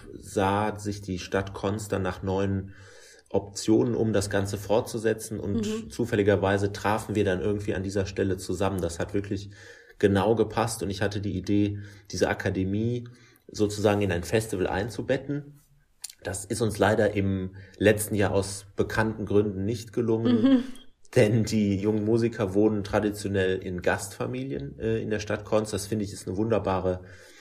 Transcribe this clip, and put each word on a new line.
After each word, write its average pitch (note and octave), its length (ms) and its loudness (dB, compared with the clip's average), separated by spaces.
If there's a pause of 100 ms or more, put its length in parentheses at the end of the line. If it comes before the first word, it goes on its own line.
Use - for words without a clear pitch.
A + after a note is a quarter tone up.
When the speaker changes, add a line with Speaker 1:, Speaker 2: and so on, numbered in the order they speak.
(120)
Speaker 1:
sah G2+ 680 0
sich G2+ 220 -6
die F#2 180 -6
Stadt - 360 -4
Konz G#2 340 -4
dann G2 140 -2
nach F#2 200 -4
neuen G2 520 -2 (560)
Optionen, A2 640 2
um A2 180 2
das G2 160 2
Ganze G2 300 -2
fortzusetzen. A2 840 -2
Und G#2 260 -2
Speaker 2:
Mhm. A3 240 -6
Speaker 1:
zufälligerweise G2+ 800 2
trafen G#2 440 -2
wir G#2 100 2
dann F#2+ 160 2
irgendwie G#2 340 -2
an F#2+ 80 -2
dieser G2 220 -2
Stelle F#2+ 320 -2
zusammen. F#2+ 460 -2
Das E2 160 -4
hat F2+ 160 -6
wirklich G2+ 340 -4 (500)
genau G2 360 4
gepasst. A2 480 0
Und G2 80 -4
ich F#2+ 100 -8
hatte G2+ 220 -2
die F#2+ 140 -4
Idee, G2+ 420 0 (320)
diese F2+ 180 0
Akademie G#2 800 -2 (420)
sozusagen G#2 520 2
in F#2+ 100 0
ein E2+ 120 -2
Festival A2 420 0
einzubetten. C3 960 -4 (600)
Das F#2+ 220 -8
ist G#2+ 160 -6
uns G#2+ 180 0
leider G#2+ 360 4
im F#2+ 420 -2 (220)
letzten G#2 360 4
Jahr G2 180 2
aus - 340 -2 (100)
bekannten A2 480 0
Gründen G2 400 2
nicht G#2 300 -4
gelungen. A#2 480 2
Speaker 2:
Mhm. C4 220 6 (520)
Speaker 1:
Denn A2+ 280 6
die G#2 320 2
jungen G#2 280 0
Musiker A2+ 480 2
wohnen G#2 320 4
traditionell G2+ 720 0
in F#2 240 -6
Gastfamilien, C3 1000 -4
äh, A2+ 200 -2
in G#2 100 -4
der G#2 120 -2
Stadt G#2 260 -6
Konz. G#2+ 240 0
Das G2 160 -4
finde G#2+ 180 -2
ich G2 80 -8
ist - 160 -10
eine G2 80 -4
wunderbare, F#2+ 640 0 (400)